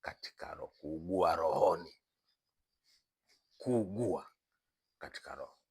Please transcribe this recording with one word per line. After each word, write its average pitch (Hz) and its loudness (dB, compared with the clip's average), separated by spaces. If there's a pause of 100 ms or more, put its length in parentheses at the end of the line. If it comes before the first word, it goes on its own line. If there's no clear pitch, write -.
katika - -12
roho, - -12
kuugua 82 0
rohoni, 82 2 (1600)
kuugua 107 -2 (680)
katika - -14
roho. 67 -14 (140)